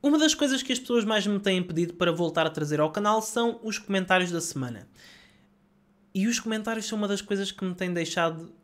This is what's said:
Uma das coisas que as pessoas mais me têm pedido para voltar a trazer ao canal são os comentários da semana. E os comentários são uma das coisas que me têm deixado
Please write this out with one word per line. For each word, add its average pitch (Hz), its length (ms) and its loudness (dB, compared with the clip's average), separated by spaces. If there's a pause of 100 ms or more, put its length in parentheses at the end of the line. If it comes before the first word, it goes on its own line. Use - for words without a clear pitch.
Uma 285 160 4
das 311 180 4
coisas 269 280 0
que 262 100 -2
as 247 60 0
pessoas 240 260 2
mais 208 220 2
me 202 140 0
têm 190 200 2
pedido 175 340 -2
para 175 180 2
voltar 165 340 2
a 160 40 0
trazer 151 280 -2
ao 156 140 4
canal 208 280 2
são 233 440 -2
os 214 140 -6
comentários 185 520 2
da 170 100 -2
semana. 123 460 -6 (1300)
E 190 140 2
os 233 100 0
comentários 220 480 -4
são 226 100 -4
uma 208 120 0
das 196 120 0
coisas 196 300 -4
que - 140 -8
me 185 100 -4
têm 180 180 -4
deixado 165 600 -2 (100)